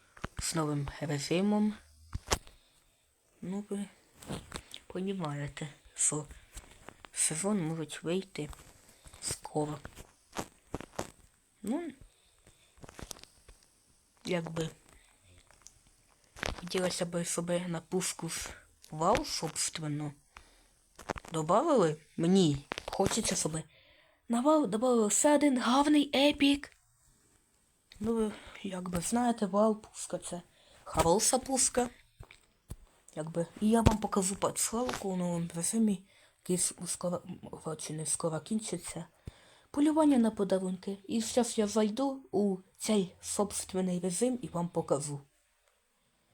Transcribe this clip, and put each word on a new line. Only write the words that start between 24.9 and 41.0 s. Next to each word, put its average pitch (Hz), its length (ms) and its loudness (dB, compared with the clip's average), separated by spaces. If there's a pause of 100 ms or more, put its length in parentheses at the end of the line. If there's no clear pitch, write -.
ще 294 240 6
один 285 240 6
гарний 285 560 4
епік. 277 580 4 (1300)
Ну, 220 140 0
ви 220 180 0 (300)
якби 180 380 -6
знаєте, 233 460 0
вал 208 360 2
пушка - 360 -10
це - 240 -10 (420)
хороша 175 540 2
пушка. 247 520 0 (1200)
Якби... 165 320 -4 (140)
І 214 100 2
я 226 100 6
вам 220 180 6
покажу 196 380 0
подсилку - 720 -2
у 185 80 -2
новому 175 380 -2
режимі, 202 520 0 (360)
який 185 140 0
с-, - 180 0 (120)
скоро, - 360 -4 (420)
коротше, 156 280 -8
не 156 140 -6
скоро 160 340 -2
кінчиться. 175 640 -6 (640)
Полювання 302 480 4
на 220 120 4
подарунки. 190 680 -2 (100)